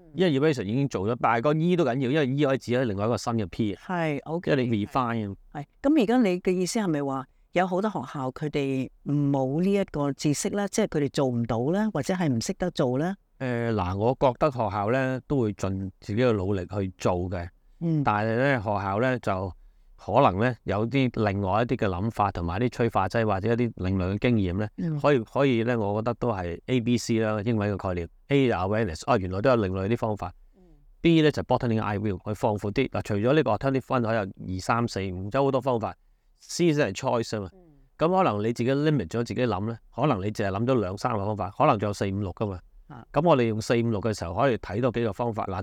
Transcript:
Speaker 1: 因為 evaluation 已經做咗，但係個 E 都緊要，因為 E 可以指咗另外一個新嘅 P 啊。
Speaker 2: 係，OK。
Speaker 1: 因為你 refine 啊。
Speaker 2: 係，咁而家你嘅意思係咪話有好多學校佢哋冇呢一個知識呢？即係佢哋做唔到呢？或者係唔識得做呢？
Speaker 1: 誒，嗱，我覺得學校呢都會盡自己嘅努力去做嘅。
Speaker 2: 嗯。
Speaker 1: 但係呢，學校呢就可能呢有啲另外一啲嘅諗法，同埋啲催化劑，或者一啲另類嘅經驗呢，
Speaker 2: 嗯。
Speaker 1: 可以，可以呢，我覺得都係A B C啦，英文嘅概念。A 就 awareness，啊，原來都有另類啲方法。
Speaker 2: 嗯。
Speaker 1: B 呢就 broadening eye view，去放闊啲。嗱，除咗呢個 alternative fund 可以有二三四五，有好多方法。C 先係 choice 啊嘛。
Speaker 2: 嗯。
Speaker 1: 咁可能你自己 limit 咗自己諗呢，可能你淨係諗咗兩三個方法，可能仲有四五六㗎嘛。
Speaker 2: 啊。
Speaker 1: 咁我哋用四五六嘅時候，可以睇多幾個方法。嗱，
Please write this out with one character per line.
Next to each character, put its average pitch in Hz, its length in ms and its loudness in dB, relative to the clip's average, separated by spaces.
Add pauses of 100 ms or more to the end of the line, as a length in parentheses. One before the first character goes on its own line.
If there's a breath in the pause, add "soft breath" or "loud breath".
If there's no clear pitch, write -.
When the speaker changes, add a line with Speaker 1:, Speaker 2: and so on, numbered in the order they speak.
(120)
Speaker 1:
因 165 120 2
為 143 140 4
evaluation 139 240 2
已 98 100 -2
經 139 140 2
做 98 180 -4
咗， 120 140 0
但 127 180 4
係 120 40 0
個 147 120 2
E 170 220 2
都 170 80 2
緊 139 40 2 (120)
要， 127 100 0
因 147 100 2
為 143 80 2
E 143 180 2
可 135 100 2
以 - 20 0
指 - 140 -8
咗 123 140 2
另 104 100 -2
外 101 80 -2
一 110 60 0
個 117 80 0
新 120 160 -4
嘅 110 140 0
P 104 260 -2
啊。 - 120 -12
Speaker 2:
係， 160 380 -2
OK。 165 280 -4
Speaker 1:
因 147 60 -2
為 127 100 0
你 104 180 0
refine 117 480 -2
啊。 - 20 -12 (240)
Speaker 2:
係， 143 60 -12 (160)
咁 294 200 4
而 208 40 4
家 226 140 2
你 185 200 2
嘅 185 140 0
意 180 120 0
思 196 140 -2
係 208 80 0
咪 151 140 0
話 135 260 -4 (240)
有 180 160 2
好 180 140 0
多 214 100 0
學 190 60 -6
校 131 340 -6
佢 151 180 -6
哋 135 400 -2 (140)
冇 143 580 0
呢 196 120 2
一 202 100 2
個 143 300 -2
知 147 200 0
識 - 180 -2
呢？ 202 200 -2
即 226 120 0
係 185 40 2
佢 - 120 -4
哋 143 100 0
做 143 180 0
唔 120 160 0
到 113 160 -2 (140)
呢？ 214 200 0
或 147 80 -2
者 190 120 -2
係 180 160 0
唔 120 100 2
識 185 140 -4
得 180 180 -4
做 127 260 0
呢？ 170 160 -2 (260)
Speaker 1:
誒， 120 340 -2
嗱， 95 240 0
我 117 200 2
覺 131 220 4
得 156 100 4
學 127 80 -4
校 104 320 -2
呢 131 380 0
都 143 140 0
會 107 100 2
盡 95 480 -4
自 - 160 -8
己 117 60 2
嘅 127 100 4
努 101 220 0
力 92 80 -2
去 95 360 -4
做 104 160 2 (160)
嘅。 90 200 -8 (320)
Speaker 2:
嗯。 165 200 0
Speaker 1:
但 107 240 2
係 113 120 0
呢， 131 260 2
學 107 60 -2
校 101 320 0
呢 127 180 0
就 95 340 -4 (500)
可 92 100 -4
能 113 260 4
呢 120 240 2
有 104 240 0
啲 120 420 0
另 98 120 0
外 98 200 2
一 123 40 0
啲 123 100 -2
嘅 110 120 -2
諗 95 220 -2
法， 101 220 0
同 87 120 -4
埋 85 160 -4
啲 123 120 0
催 - 180 0
化 95 180 0
劑， 117 160 0
或 104 160 0
者 110 140 0
一 - 20 4
啲 117 200 0
另 92 240 0
類 92 160 0
嘅 - 20 -2
經 123 200 2
驗 92 200 0
呢， 107 100 -2 (100)
Speaker 2:
嗯。 160 220 -2
Speaker 1:
可 143 140 4
以， 131 60 4
可 127 260 0
以 120 160 2
呢， 120 160 0
我 104 240 0
覺 110 40 -8
得 120 100 0
都 123 160 -2
係 90 340 -6
A 127 160 2
B 120 160 2
C 113 220 0
啦， 107 260 0
英 117 100 2
文 104 160 2
嘅 98 60 -2
概 92 160 -2
念。 87 160 -4 (200)
A 139 180 4
就 113 80 2
awareness， 95 500 -2
啊， 135 120 4
原 95 120 -2
來 92 120 -4
都 135 100 4
有 123 60 6
另 98 160 2
類 95 160 -2
啲 120 80 2
方 107 200 -4
法。 92 160 -10 (240)
Speaker 2:
嗯。 - 60 -20 (380)
Speaker 1:
B 160 200 6
呢 151 100 6
就 92 120 -4
broadening 120 360 0
eye 104 200 -2
view， 101 180 -2 (100)
去 107 60 -4
放 107 240 0
闊 104 140 -4
啲。 131 180 0
嗱， 104 140 -4
除 - 100 -4
咗 110 200 2
呢 156 100 4
個 113 80 0
alternative 131 300 0
fund 131 200 -2
可 110 100 -2
以 113 40 0
有 98 400 -6
二 92 40 -6
三 120 280 0
四 - 120 -6 (120)
五， 92 200 -8
有 135 120 0
好 139 80 2
多 131 100 0
方 123 180 -2
法。 98 160 -6 (440)
C 170 340 2
先 139 180 2
係 95 40 -10
choice 120 420 -2
啊 104 40 -4
嘛。 95 120 -8
Speaker 2:
嗯。 190 60 -20 (360)
Speaker 1:
咁 156 120 2 (100)
可 190 60 4
能 110 160 2
你 113 140 0
自 120 100 -2
己 120 80 2
limit 143 360 2
咗 113 160 -2
自 110 120 -6
己 - 0 -
諗 107 320 0
呢， 113 100 -8 (180)
可 127 120 0
能 120 120 2
你 101 120 -4
淨 104 160 -2
係 - 20 -2
諗 101 160 -2
咗 131 140 2
兩 95 180 -2
三 123 180 -4
個 98 100 -2
方 107 120 -4
法， 92 180 -6
可 147 120 4
能 127 100 4
仲 104 120 0
有 104 40 -2
四 104 140 -4
五 98 140 -2
六 95 120 -4
㗎 110 140 -4
嘛。 92 120 -6 (280)
Speaker 2:
啊。 123 260 -20
Speaker 1:
咁 143 100 2
我 165 140 6
哋 123 120 4
用 110 120 -2
四 123 140 0
五 117 160 2
六 104 100 0
嘅 110 160 -2
時 - 80 -6
候， 85 80 -6
可 120 160 2
以 110 80 2
睇 101 240 -6
多 123 100 2
幾 117 120 -2
個 107 100 -2
方 120 180 -2
法。 104 140 -4
嗱， 95 180 -6